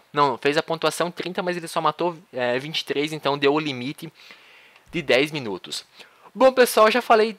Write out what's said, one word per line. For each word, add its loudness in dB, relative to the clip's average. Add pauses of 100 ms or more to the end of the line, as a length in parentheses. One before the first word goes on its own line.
(120)
não, 2
fez 2
a 2
pontuação -2
trinta, -8
mas -2
ele -10
só -4
matou, -2 (160)
é, -2
vinte -8
e -10
três, -4
então -2
deu 2
o 2
limite -8 (800)
de -6
dez 2
minutos. -10 (500)
Bom, 6
pessoal, 4
eu 4
já 0
falei 2